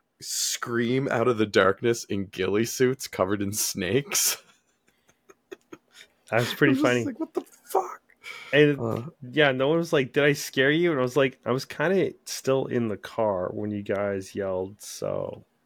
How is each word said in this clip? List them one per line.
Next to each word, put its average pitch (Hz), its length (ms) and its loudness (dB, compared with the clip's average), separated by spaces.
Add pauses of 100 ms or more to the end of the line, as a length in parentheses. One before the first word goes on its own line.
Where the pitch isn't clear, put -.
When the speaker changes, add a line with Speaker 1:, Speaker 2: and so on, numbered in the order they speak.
(220)
Speaker 1:
scream 123 880 -2
out 113 180 2
of 117 100 2
the 107 80 4
darkness 104 600 2
in 98 220 -4
ghillie 98 380 0
suits 131 420 0
covered 101 340 -2
in 101 120 -4
snakes. - 880 -2
<laughs> - 60 -20 (1800)
Speaker 2:
That 113 100 2
was 117 120 -2
pretty 139 200 4
Speaker 1:
I'm - 20 2
just 294 120 0
Speaker 2:
funny. 120 180 2
Speaker 1:
like, 233 140 -8
"What - 140 -8
the - 80 -4
fuck?" - 600 -6 (520)
Speaker 2:
And 147 260 6
Speaker 1:
Uh. 113 220 -2 (300)
Speaker 2:
yeah, 143 200 4
no 131 180 2
one 165 100 2
was 165 120 -4
like, 135 220 2
"Did 143 100 4
I 147 100 6
scare 139 360 0
you?" 165 220 2
And 139 80 0
I - 20 2
was 127 160 0
like, 135 260 2
"I 113 80 -2
was 131 140 -2
kinda 170 460 0 (140)
still - 420 -2
in 120 200 0
the 98 100 -4
car 101 540 -2
when 107 200 -6
you 104 100 -4
guys 101 540 -4
yelled, 95 440 -4
so - 640 -6 (220)